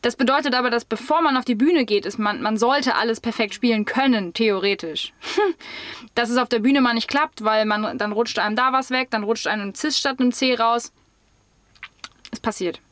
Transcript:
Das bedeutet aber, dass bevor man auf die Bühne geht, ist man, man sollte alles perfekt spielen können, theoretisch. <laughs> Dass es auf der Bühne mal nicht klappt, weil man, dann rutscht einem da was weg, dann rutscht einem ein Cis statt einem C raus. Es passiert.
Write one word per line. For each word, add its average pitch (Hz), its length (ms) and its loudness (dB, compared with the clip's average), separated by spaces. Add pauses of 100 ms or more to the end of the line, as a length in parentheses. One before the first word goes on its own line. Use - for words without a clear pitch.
Das 240 140 -2
bedeutet 269 380 2
aber, 247 160 2
dass 233 160 -2
bevor 302 340 0
man 285 160 4
auf 254 80 0
die 247 100 0
Bühne 277 300 4
geht, 202 220 0
ist - 120 -6
man, 208 220 -2
man 214 160 0
sollte 254 380 2
alles 226 260 0
perfekt 220 340 -2
spielen 220 300 2
können, 226 480 0
theoretisch. 196 800 -2 (500)
<laughs> - 520 -16
Dass 233 160 0
es 240 80 2
auf 254 100 0
der 233 120 0
Bühne 269 200 4
mal 240 140 2
nicht 226 140 -4
klappt, 277 360 -2
weil 220 220 2
man, 214 320 -2
dann 208 140 -2
rutscht - 260 -2
einem 208 180 0
da 262 160 2
was 262 180 0
weg, 254 200 -2
dann 214 140 -2
rutscht 220 220 -2
einem 208 220 -2
ein 190 60 -10
Cis - 240 -2
statt 269 200 -2
einem 247 140 4
C 254 220 0
raus. 233 380 0 (1400)
Es - 100 -12
passiert. 180 400 -4 (120)